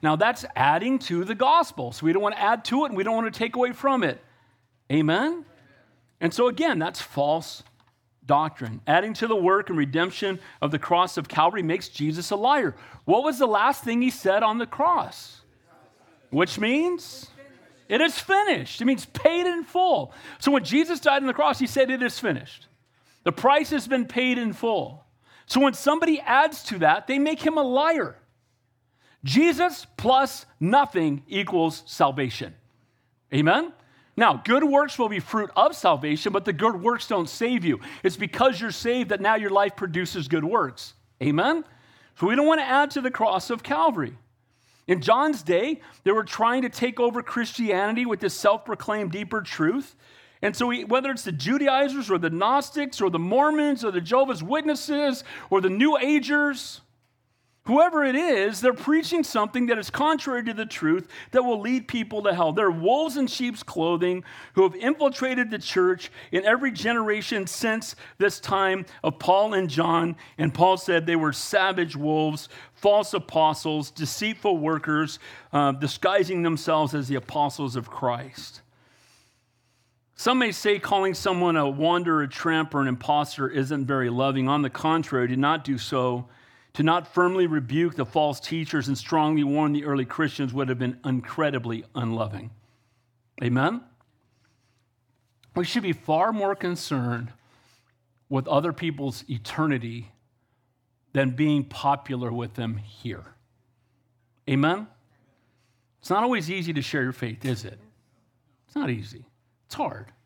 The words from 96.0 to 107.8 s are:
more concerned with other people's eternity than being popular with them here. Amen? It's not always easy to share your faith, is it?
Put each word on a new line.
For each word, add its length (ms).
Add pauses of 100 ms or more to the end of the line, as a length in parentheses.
more 220
concerned 760 (960)
with 180
other 260
people's 560
eternity 840 (1000)
than 180
being 340
popular 680
with 220
them 220
here. 580 (1120)
Amen? 380 (1120)
It's 100
not 120
always 260
easy 240
to 100
share 200
your 100
faith, 320
is 200
it? 160 (880)